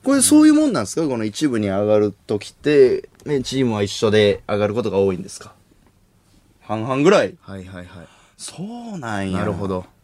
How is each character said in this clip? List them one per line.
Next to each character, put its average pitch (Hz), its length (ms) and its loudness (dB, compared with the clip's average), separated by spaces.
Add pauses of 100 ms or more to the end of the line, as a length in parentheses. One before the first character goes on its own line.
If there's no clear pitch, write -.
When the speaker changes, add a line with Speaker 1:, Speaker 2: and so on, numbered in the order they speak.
Speaker 1:
こ 269 100 2
れ 277 80 2
そ 302 200 6
う 311 60 8
い 311 40 8
う - 20 6
も 302 140 4
ん 240 60 0
な 135 80 -2
ん - 20 -2
で 101 60 -8
す - 60 -8
か？ 160 120 -2
こ 127 100 -2
の 110 80 -4
一 110 220 -4
部 117 120 0
に 104 80 0
上 98 180 0
が 107 140 4
る 104 140 0 (140)
時 - 240 -6
っ - 20 -20
て、 139 560 2 (160)
ね、 143 160 -2
チ 131 220 -2
ー - 20 2
ム 113 100 -2
は 104 80 -2
一 101 80 -4
緒 - 180 0
で 101 380 2
上 104 100 -4
が 104 100 0
る 104 60 -4
こ 117 100 -4
と 107 60 -2
が 90 100 -2
多 98 120 2
い 90 60 -4
ん 85 40 -10
で 95 60 -14
す - 120 -18
か？ - 140 -20 (1080)
半 110 220 -8
々 135 200 -2
ぐ 151 60 6
ら 170 160 4
い？ 92 160 -10
Speaker 2:
は 98 160 -16
い 92 80 -16
は 92 160 -16
い 87 40 -18
は 90 180 -20
い。 78 40 -20 (300)
Speaker 1:
そ - 180 -16 (400)
う - 20 -10
な 113 220 -6
ん 95 120 -4
や。 95 80 -4
Speaker 2:
な 104 60 -4
る 107 80 -4
ほ 98 140 -8
ど。 92 180 -6 (180)